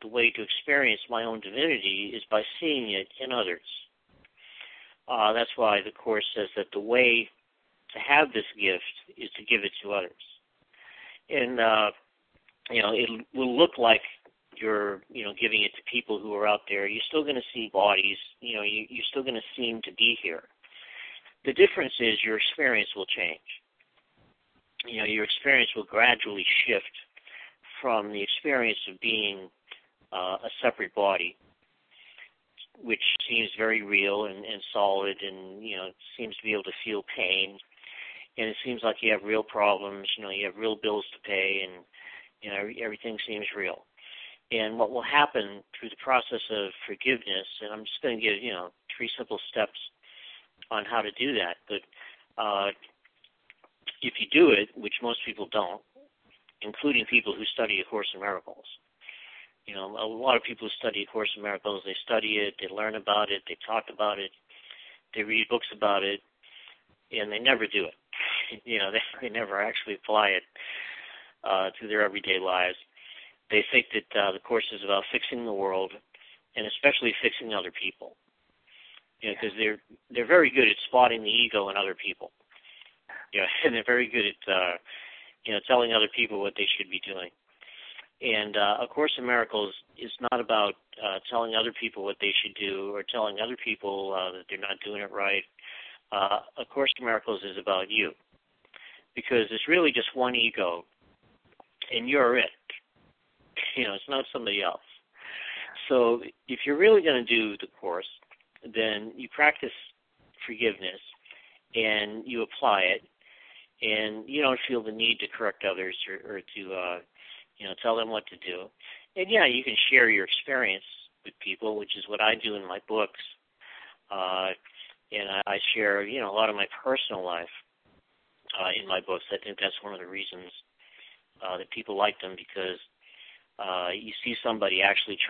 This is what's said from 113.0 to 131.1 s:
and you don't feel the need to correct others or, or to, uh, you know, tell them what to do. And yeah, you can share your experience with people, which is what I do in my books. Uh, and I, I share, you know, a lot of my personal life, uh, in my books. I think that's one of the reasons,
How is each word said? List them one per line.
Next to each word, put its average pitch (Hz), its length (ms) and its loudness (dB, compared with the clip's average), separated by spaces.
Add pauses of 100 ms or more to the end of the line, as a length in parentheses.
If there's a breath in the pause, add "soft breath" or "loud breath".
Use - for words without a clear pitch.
and 107 460 -2
you 147 140 -2
don't 131 240 4
feel 120 160 0
the 110 100 -6
need 113 280 2
to 104 80 -4
correct 104 360 -4
others 92 320 -4 (120)
or, 95 280 -10
or 92 40 -10
to, 95 340 -12
uh, 90 240 -6 (600 loud breath)
you 104 80 -12
know, 95 160 -8
tell 113 140 2
them 113 140 -2
what 110 160 -6
to 92 120 -20
do. 92 280 -10 (500 loud breath)
And 185 140 -2
yeah, 208 160 6
you 123 160 4
can 120 140 -2 (140)
share 123 200 8
your 98 140 4
experience 110 600 -2 (400)
with 117 160 -18
people, 104 380 -4
which 101 180 -6
is 98 120 -10
what 104 120 -2
I 110 140 6
do 110 200 -6
in 98 120 -8
my 92 220 -8
books. 107 320 -2 (880 loud breath)
Uh, 92 400 -2 (640 loud breath)
and 101 180 -4
I, 98 240 -2
I 101 40 0 (160)
share, 101 280 2
you 120 180 -4
know, 104 100 -4
a 98 40 -4
lot 110 160 4
of 104 60 -2
my 101 100 0 (180)
personal 117 400 -2
life, 85 260 -6 (1080)
uh, 92 120 -2 (100)
in 98 80 -12
my 95 120 0
books. 90 320 -4
I 98 120 -2
think 101 160 -10
that's 98 220 -2
one 101 120 -10
of 92 60 -12
the 90 60 -14
reasons, 92 440 -12 (960 loud breath)